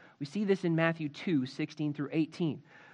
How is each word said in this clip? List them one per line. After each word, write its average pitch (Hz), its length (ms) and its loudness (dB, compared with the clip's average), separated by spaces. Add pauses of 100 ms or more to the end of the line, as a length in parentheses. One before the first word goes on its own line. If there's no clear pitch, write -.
(180)
We 147 60 -6
see 208 200 -2
this 190 200 2
in 165 100 2
Matthew 160 360 2
two 147 340 2
sixteen 151 480 -4
through 143 200 -4
eighteen. 156 500 0 (320)